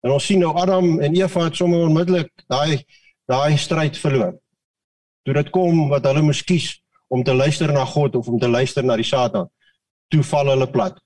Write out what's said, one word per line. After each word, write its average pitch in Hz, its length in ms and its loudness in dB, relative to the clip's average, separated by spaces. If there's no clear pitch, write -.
En 123 80 -2
ons 139 140 0
sien 196 160 2
nou 165 180 0
Adam 180 420 2
en 147 140 0
Eva 180 300 0
het 156 120 -4
sommer 170 300 2
onmiddellik 170 440 2
daai, 143 340 -2
daai 143 300 2
stryd 156 400 -2
verloor. 131 380 -2
Toe 135 160 -4
dit 143 160 -4
kom 165 380 2
wat 139 160 0
hulle 147 180 2
moes 147 200 0
kies - 280 -2
om 127 100 0
te 127 120 0
luister 147 400 0
na 135 120 0
God 143 320 -2
of 120 120 -6
om 117 120 0
te 120 80 0
luister 123 340 0
na 123 140 0
die 117 80 -2
Satan, 117 400 -2
toe 151 160 2
val 143 280 0
hulle 131 180 0
plat. 104 340 -2